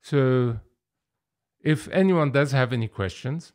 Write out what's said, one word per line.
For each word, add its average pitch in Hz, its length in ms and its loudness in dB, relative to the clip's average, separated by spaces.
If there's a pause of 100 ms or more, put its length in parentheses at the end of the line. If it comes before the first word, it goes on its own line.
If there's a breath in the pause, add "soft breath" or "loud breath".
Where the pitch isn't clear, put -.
So 127 580 0 (1000)
if 151 280 -2
anyone 180 420 2
does 139 200 2
have 127 220 0
any 113 160 -2
questions 131 640 -6